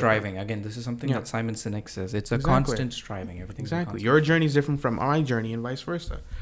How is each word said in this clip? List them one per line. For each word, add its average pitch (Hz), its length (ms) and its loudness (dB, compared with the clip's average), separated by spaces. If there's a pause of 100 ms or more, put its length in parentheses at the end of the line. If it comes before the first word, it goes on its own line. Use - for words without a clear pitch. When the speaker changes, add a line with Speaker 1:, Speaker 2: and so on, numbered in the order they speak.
Speaker 1:
striving. 104 300 2
Again, 104 240 -4
this 107 160 -8
is 120 80 -8
something 123 240 -4
Speaker 2:
Yeah. 131 100 2
Speaker 1:
that - 80 -8
Simon 113 280 -2
Sinek 107 340 -6
says. 92 240 -6
It's 107 180 -2
a 135 40 2
Speaker 2:
Exactly. 139 180 4
Speaker 1:
constant 127 400 2
striving. 90 480 -8
Everything's 117 300 -8
a 165 40 0
Speaker 2:
Exactly. 175 180 0
Speaker 1:
constant 101 100 -6
Speaker 2:
Your 139 180 8
journey 160 240 6
is 143 80 2
different 143 280 4
from 117 140 2
my 139 260 2
journey 113 320 0
and 113 80 -4
vice 127 200 -6
versa, - 400 -6 (200)